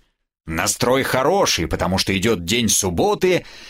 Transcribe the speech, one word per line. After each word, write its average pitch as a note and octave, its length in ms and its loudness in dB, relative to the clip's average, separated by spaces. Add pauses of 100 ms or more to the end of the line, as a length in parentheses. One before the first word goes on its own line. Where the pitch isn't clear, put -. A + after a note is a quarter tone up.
(460)
Настрой G#2 580 0
хороший, C#3 640 2
потому F#2 300 -2
что F#2+ 200 0
идёт F#2 280 0
день A2 240 0
субботы, E3 760 0 (240)